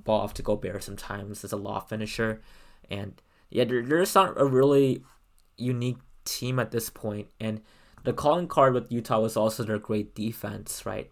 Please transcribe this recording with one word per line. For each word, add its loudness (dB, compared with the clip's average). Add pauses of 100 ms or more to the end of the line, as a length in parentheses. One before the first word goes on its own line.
ball 2
off -6
to -6
Gobert -2
sometimes -10
as -12
a -4
lob -6
finisher. -4 (500)
And -10 (300)
yeah, 2
they're, 0
they're 2
just 2
not 6
a 4
really 6 (540)
unique -2 (260)
team -4
at 0
this -4
point. -8 (120)
And -4 (440)
the 0
calling 2
card 6
with -2
Utah 0
was 0
also 2
their -2
great -4
defense, -8
right? -8